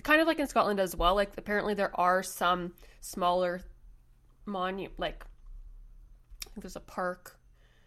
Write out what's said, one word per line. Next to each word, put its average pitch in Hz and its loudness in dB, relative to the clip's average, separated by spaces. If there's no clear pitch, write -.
kind 302 6
of 330 6
like 320 0
in 277 0
Scotland 208 2
as 180 0
well, 175 4
like, 202 2
apparently 208 -2
there 196 -2
are 180 4
some 175 0
smaller 180 0
monu-, 190 -4
like, 170 -6
I - -20
think - -16
there's 185 -12
a - -10
park, - -6